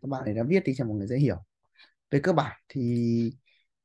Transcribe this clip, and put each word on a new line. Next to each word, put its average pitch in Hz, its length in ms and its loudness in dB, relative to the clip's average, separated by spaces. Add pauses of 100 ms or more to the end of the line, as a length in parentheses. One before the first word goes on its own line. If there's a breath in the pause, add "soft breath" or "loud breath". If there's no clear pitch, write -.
các 139 60 -10
bạn 139 180 -6
ấy 107 80 -2
đã 113 100 0
viết 185 220 2
đi - 120 0
cho 135 80 -2
mọi 107 120 -4
người 101 100 -4
dễ 123 100 -2
hiểu. 120 200 2 (760 soft breath)
Về 143 80 2
cơ 175 140 2
bản 131 340 0
thì, 120 680 0 (520)